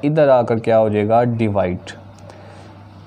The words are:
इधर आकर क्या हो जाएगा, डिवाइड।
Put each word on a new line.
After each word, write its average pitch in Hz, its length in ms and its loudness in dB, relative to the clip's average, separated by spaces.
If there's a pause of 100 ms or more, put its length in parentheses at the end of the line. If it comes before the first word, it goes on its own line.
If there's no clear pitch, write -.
इधर 147 240 2
आकर 120 320 2
क्या 113 160 0
हो 110 140 2
जाएगा, 107 320 2
डिवाइड। 101 680 -4 (1160)